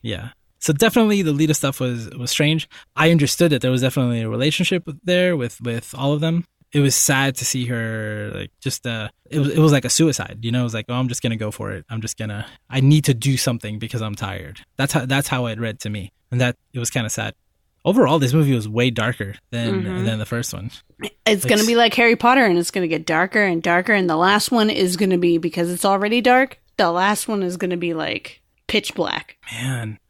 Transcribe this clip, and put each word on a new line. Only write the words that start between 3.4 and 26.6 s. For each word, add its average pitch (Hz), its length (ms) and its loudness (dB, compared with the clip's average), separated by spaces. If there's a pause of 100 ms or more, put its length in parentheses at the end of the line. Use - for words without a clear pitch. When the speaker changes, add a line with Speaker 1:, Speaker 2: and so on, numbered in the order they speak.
Speaker 1:
that 123 100 0
there 127 80 0
was 127 100 2
definitely 123 420 0
a 110 60 -4
relationship 156 580 -2
with, 147 180 -12
there 180 320 2
with, 120 260 -6
with 117 340 -8
all 139 160 0
of 147 80 0
them. 170 240 0 (280)
It 147 80 2
was 139 140 4
sad 135 420 0
to - 80 -8
see 127 220 -4
her, 110 680 -6
like, - 160 -10 (100)
just, - 260 -8
uh, 113 220 -6 (220)
it 156 80 -2
was, 143 120 2
it - 80 0
was 156 140 6
like 131 120 2
a 120 60 -4
suicide, 143 520 0
you 117 100 -2
know? 123 80 2
It 123 40 0
was 113 100 -4
like, 107 140 -8
"Oh, 120 60 -4
I'm 127 140 -2
just 117 140 -6
gonna 113 140 -2
go 107 140 -6
for 98 220 -10
it. 95 160 -12
I'm 113 140 -8
just - 160 -8
gonna, 104 260 -8 (240)
I 135 120 -2
need 143 240 6
to 135 100 2
do 131 220 0
something 113 420 -4
because 110 240 -8
I'm 107 140 -6
tired." 95 440 -10 (160)
That's 139 160 -2
how, 127 140 0
that's 139 220 0
how 127 180 -2
it 110 140 -6
read 113 200 -6
to 107 100 -8
me. 101 220 -8 (180)
And 123 100 -2
that, 123 160 0 (180)
it 127 60 -8
was 117 100 -4
kinda 113 180 -4
sad. 110 260 -6 (500)
Overall, 170 340 4
this 131 160 2
movie 147 200 4
was 110 140 -2
way 120 220 2
darker 110 460 -4 (160)
than, 143 320 -2
Speaker 2:
Mm-hmm. 180 200 -4
Speaker 1:
than 113 140 -2
the 107 80 -6
first 120 260 -6
one. 104 180 -10 (540)
Speaker 2:
It's 214 200 2
Speaker 1:
Like, 123 40 -2
Speaker 2:
gonna 214 180 4
be 233 100 2
like 233 180 4
Harry 233 220 6
Potter, 247 280 6
and 180 140 4
it's 170 140 -2
gonna 180 160 -2
get 160 180 -2
darker 180 380 2
and 170 180 0
darker. 180 320 2
And 185 160 2
the 156 60 2
last 196 340 2
one 220 180 4
is 185 280 0
gonna 185 220 2
be, 170 200 4
because 170 320 -2
it's 180 140 -4
already 208 360 2
dark, 254 380 2 (200)